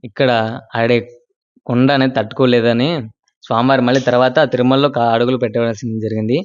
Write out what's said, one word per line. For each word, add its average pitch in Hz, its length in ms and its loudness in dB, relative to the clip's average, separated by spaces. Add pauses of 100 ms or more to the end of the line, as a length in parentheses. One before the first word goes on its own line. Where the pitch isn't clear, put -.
ఇక్కడ 123 260 -2 (440)
ఆడే 117 240 2 (680)
కొండ 127 260 2
అనేది 131 220 2
తట్టుకోలేదని 120 760 0 (540)
స్వామివారు 123 380 0
మళ్ళీ 127 180 0
తర్వాత 127 380 2 (120)
తిరుమలలో 135 380 2
కా-, 120 240 0
అడుగులు 123 260 0
పెట్టవలసింది 113 640 -4
జరిగింది. 110 440 -2